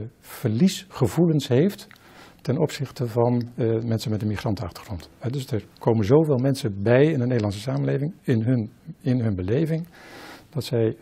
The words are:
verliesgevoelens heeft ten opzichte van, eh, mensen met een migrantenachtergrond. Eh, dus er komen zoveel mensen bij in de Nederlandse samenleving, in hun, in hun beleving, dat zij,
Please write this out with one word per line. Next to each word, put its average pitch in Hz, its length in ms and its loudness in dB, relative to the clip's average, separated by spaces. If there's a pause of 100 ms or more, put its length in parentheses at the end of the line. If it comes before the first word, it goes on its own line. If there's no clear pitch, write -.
(200)
verliesgevoelens 156 1300 0
heeft 147 380 2 (560)
ten 131 160 -2
opzichte 139 500 -4
van, 120 340 2 (140)
eh, 113 260 0
mensen 113 280 -2
met 107 120 -2
een 110 60 -2
migrantenachtergrond. 95 920 -6
Eh, 120 120 -6
dus 131 160 -6
er 104 180 -6 (140)
komen 113 260 2
zoveel 147 320 4
mensen 120 460 -2
bij 120 220 6
in 156 140 2
de 120 80 0
Nederlandse 104 340 -2
samenleving, 139 600 -4
in 113 200 0
hun, 117 280 0 (300)
in 127 200 0
hun 113 140 0
beleving, 147 520 -2 (640)
dat 123 140 -6
zij, 113 380 0